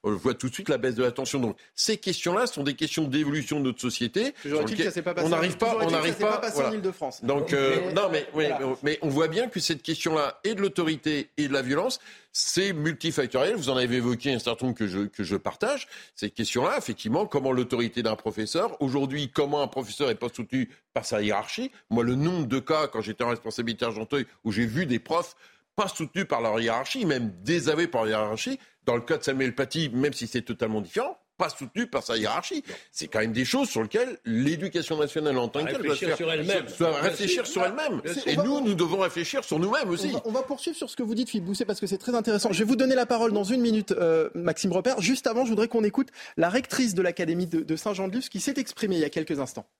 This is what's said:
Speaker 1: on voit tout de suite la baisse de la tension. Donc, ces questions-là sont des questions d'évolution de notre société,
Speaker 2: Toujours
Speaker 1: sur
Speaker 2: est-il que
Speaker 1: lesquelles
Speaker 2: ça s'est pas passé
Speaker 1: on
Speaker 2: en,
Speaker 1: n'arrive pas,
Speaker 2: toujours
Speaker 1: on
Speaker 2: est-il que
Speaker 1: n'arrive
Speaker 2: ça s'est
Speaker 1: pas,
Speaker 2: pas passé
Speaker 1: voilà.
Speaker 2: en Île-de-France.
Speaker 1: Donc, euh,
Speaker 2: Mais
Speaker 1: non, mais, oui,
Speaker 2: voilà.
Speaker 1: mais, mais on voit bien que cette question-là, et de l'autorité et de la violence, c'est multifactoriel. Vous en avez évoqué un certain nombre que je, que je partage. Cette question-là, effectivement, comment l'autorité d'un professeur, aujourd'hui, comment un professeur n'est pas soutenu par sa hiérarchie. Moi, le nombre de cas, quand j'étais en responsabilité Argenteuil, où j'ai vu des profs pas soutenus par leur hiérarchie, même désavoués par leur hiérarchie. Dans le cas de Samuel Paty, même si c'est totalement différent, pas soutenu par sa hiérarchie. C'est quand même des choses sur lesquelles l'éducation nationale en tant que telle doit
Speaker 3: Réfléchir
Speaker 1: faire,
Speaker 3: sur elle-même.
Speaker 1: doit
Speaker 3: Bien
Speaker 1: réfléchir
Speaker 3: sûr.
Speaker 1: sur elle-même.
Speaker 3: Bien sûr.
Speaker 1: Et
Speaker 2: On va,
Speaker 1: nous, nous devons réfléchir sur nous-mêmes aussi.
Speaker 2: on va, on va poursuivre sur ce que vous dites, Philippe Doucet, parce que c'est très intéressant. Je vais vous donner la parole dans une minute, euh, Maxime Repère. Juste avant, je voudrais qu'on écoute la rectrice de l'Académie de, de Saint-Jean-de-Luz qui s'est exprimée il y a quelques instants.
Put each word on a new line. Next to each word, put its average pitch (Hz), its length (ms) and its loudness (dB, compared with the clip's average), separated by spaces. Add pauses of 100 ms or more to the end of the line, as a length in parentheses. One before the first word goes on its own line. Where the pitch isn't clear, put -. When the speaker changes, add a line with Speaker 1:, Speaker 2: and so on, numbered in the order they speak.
Speaker 1:
on 107 120 0
voit 117 200 0
tout 127 160 -4
de - 40 -8
suite 202 160 -6
la 135 100 2
baisse 127 160 0
de 127 80 2
la 123 80 4
tension. 135 280 -2
Donc, 113 180 -2 (180)
ces 214 220 0
questions-là 190 500 0
sont 143 160 -6
des 143 100 0
questions 156 300 -2
d'évolution 147 560 0
de 135 60 0
notre 127 160 -2
société, 127 600 0
Speaker 2:
Toujours 151 180 -2
Speaker 1:
sur - 20 -
Speaker 2:
est-il - 40 2
que 226 60 -2
Speaker 1:
lesquelles 190 160 0
Speaker 2:
ça 175 80 0
s'est 175 80 -4
pas 175 100 -2
passé 170 140 0
Speaker 1:
on - 0 -
Speaker 2:
en, 170 80 4
Speaker 1:
n'arrive 175 220 0
pas, 226 100 2
Speaker 2:
toujours 226 100 2
Speaker 1:
on 190 60 2
Speaker 2:
est-il 165 80 2
que 165 60 2
Speaker 1:
n'arrive 160 160 2
Speaker 2:
ça 165 60 -8
s'est 208 60 2
Speaker 1:
pas, 214 60 4
Speaker 2:
pas 214 80 0
passé 226 160 -2
Speaker 1:
voilà. 135 140 2
Speaker 2:
en 110 40 -2
Île-de-France. 156 500 -4
Speaker 1:
Donc, 139 300 2
euh, 135 220 4 (100)
Speaker 2:
Mais - 80 -4
Speaker 1:
non, 190 180 2
mais, 151 220 0
oui, 156 140 2
Speaker 2:
voilà. 143 120 0
Speaker 1:
mais, 131 220 0
mais 147 220 0
on 156 60 2
voit 151 180 4
bien 220 220 0
que 185 100 -4
cette 160 240 -2
question-là, 156 600 0
et 214 100 2
de 196 60 -2
l'autorité 160 760 0
et 147 100 2
de 131 60 0
la 139 80 4
violence, 156 380 0 (360)
c'est - 380 2
multifactoriel. 151 840 0
Vous 139 140 -2
en 131 80 2
avez 127 200 2
évoqué 123 360 0
un 117 60 0
certain 120 260 -2
nombre 123 120 0
que 107 100 0
je, 95 140 -2
que 101 220 -4
je 92 120 0
partage. 233 520 -2 (280)
Cette - 180 -6
question-là, 135 460 0
effectivement, 127 480 -2
comment 135 240 0
l'autorité 120 500 0
d'un 110 140 0
professeur, 113 680 -2
aujourd'hui, 139 500 0
comment 147 300 2
un 135 60 2
professeur 135 400 -2
n'est 113 80 2
pas 120 180 -4
soutenu 123 340 -2 (260)
par 117 120 -2
sa 107 160 0
hiérarchie. 104 480 -2 (220)
Moi, 117 120 2
le 123 120 2
nombre 156 320 0
de 127 100 0
cas, 151 300 0
quand 110 140 -4
j'étais 107 220 -4
en 120 60 0
responsabilité 117 560 -4
Argenteuil, 113 400 -2 (180)
où 113 80 0
j'ai 113 140 2
vu 135 220 -2
des 120 100 2
profs 165 380 -2 (400)
pas 202 120 0
soutenus 180 400 -4
par 120 140 0
leur 113 180 2
hiérarchie, 123 460 0
même 123 260 0 (120)
désavoués 156 440 2
par 117 180 0
leur 107 160 2
hiérarchie. 113 360 -2 (300)
Dans 120 80 2
le 120 60 0
cas 147 160 0
de - 60 -6
Samuel 131 300 0
Paty, 147 400 -2
même 131 200 2
si - 120 -8
c'est 117 160 -2
totalement 110 400 -2
différent, 240 380 -4 (160)
pas 170 140 0
soutenu 196 380 -6
par 131 160 -2
sa 117 120 -2
hiérarchie. 117 480 -2 (280)
C'est 78 160 -8
quand 107 120 -2
même 113 120 0
des 123 120 0
choses 254 240 2
sur 110 140 -2
lesquelles 226 420 -2
l'éducation 151 760 0
nationale 147 420 0
en 120 80 0
tant 147 180 -2
que - 60 -4
telle - 100 -4
doit 156 120 0
Speaker 3:
Réfléchir 180 160 -2
Speaker 1:
faire, 151 80 2
Speaker 3:
sur 165 140 -2
elle-même. 165 340 0 (120)
Speaker 1:
doit 165 140 4
Speaker 3:
Bien 147 100 0
Speaker 1:
réfléchir 180 460 0
Speaker 3:
sûr. - 0 -
Speaker 1:
sur 180 180 0
elle-même. 233 360 -2
Speaker 3:
Bien 170 120 -6
sûr. 269 140 -4
Speaker 1:
Et 147 100 2
Speaker 2:
On - 40 2
va, - 20 2
Speaker 1:
nous, 277 180 2
nous 208 140 2
devons 170 240 2
réfléchir 185 440 0
sur 156 140 0
nous-mêmes 214 320 2
aussi. 170 200 -2
Speaker 2:
on - 40 -2
va, - 120 -2
on 220 60 -2
va 254 120 0
poursuivre 302 340 -6
sur 262 140 -8
ce - 40 -14
que 262 60 -4
vous 220 140 -2
dites, 233 140 0
Philippe 185 180 -2
Doucet, 202 180 -2
parce 196 140 -2
que 196 80 -2
c'est 196 100 0
très - 160 -4
intéressant. 220 380 2
Je 175 80 2
vais 220 60 4
vous 247 100 4
donner 262 180 4
la 247 140 4
parole 226 260 2
dans 208 100 2
une 240 180 2
minute, 214 320 2
euh, 160 420 4
Maxime 170 360 0
Repère. 214 300 2
Juste 240 240 2
avant, 240 180 2
je 233 60 0
voudrais 220 180 4
qu'on 226 160 2
écoute 208 260 2 (280)
la 165 120 4
rectrice 240 440 0
de 180 80 2
l'Académie 175 460 0
de, 165 140 0
de 156 140 -2
Saint-Jean-de-Luz 196 540 -4
qui 196 100 -6
s'est 277 180 -2
exprimée 214 380 -2
il 160 60 2
y 151 40 4
a 147 40 -2
quelques 156 300 -2
instants. 123 260 -6 (140)